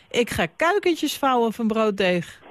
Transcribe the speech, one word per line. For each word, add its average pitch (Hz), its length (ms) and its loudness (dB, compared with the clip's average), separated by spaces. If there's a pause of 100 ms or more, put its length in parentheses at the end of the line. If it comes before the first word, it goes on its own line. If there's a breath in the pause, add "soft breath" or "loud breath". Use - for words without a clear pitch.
(120)
Ik 240 180 0
ga - 160 -2 (100)
kuikentjes 339 600 0
vouwen 240 360 2
van 226 140 -4
brooddeeg." 202 840 0